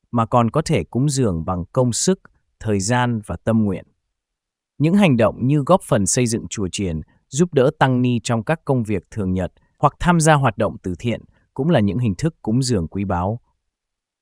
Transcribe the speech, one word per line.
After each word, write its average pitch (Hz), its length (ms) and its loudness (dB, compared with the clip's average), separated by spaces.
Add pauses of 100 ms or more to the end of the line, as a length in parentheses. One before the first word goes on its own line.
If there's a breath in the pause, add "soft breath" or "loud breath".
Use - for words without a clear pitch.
(120)
mà 117 140 0
còn 117 260 2
có 151 100 0
thể 131 220 -2
cúng 131 260 -2
dường 104 360 -2
bằng 87 280 -4
công 123 200 0
sức, - 280 0 (420)
thời 104 160 0
gian 120 460 -2
và 87 180 -8
tâm 113 200 2
nguyện. 95 220 -2 (920)
Những 160 160 2
hành 190 240 4
động 110 300 0
như 147 180 2
góp 175 180 4
phần 104 220 0
xây 123 200 0
dựng 107 240 -4
chùa 98 220 -6
chiền, 85 300 -4 (280)
giúp 170 240 -2
đỡ 135 260 4
tăng 131 220 2
ni 123 220 2
trong 113 200 -2
các 160 220 -4
công 127 180 0
việc 104 280 -4
thường 92 220 -4
nhật, 90 200 -4 (260)
hoặc 143 200 2
tham 175 200 2
gia 156 140 4
hoạt 135 240 2
động 98 260 -2
từ 90 160 -6
thiện 117 220 -4 (320)
cũng 139 160 -2
là 156 100 4
những 101 180 0
hình 117 180 0
thức 160 260 -4
cúng 120 220 0
dường 104 240 -2
quý 98 180 -6
báu. 95 340 -2 (840)